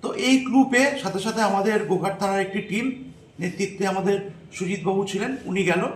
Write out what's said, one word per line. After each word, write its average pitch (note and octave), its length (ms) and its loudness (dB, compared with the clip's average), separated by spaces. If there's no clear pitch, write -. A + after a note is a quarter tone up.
তো - 120 -4
এই C4 220 4
ক্লু C4 180 6
পেয়ে C#4 400 4
সাথে F#3+ 160 -4
সাথে A3 220 -2
আমাদের G#3 440 2
গোঘাট F#3+ 340 0
থানার G3 220 0
একটি G3 200 -4
টিম G#3+ 240 -4
নেতৃত্বে F#3 480 -4
আমাদের G3 440 0
সুজিতবাবু F#3+ 520 -2
ছিলেন, A3+ 400 -4
উনি F#3+ 180 -2
গেল E3+ 180 4